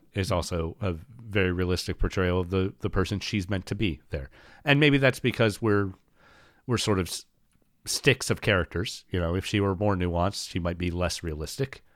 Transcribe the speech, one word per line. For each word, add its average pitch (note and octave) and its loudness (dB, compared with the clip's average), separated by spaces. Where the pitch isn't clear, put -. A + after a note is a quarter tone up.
is F#2+ -2
also E2 -2
a F#2+ 0
very G2 2
realistic F2+ 0
portrayal F2+ 2
of F2 -2
the, F#2+ 0
the G2+ -2
person F#2+ 0
she's F#2+ -4
meant F#2+ -2
to G#2 -2
be G2 -2
there. C#2 -8
And C#3+ 4
maybe C#3+ 6
that's C3+ 2
because A2+ 2
we're, G2+ 4
we're A#2 0
sort G2+ 2
of F2 0
s-, - -8
sticks - 2
of G#2 -2
characters. F2+ 0
You F2+ 0
know, E2+ 0
if G2 -2
she G#2+ 0
were G2 0
more G2+ 0
nuanced, F2 0
she F#2 -4
might F2 -2
be F2 -2
less F2 -2
realistic. D#2 -6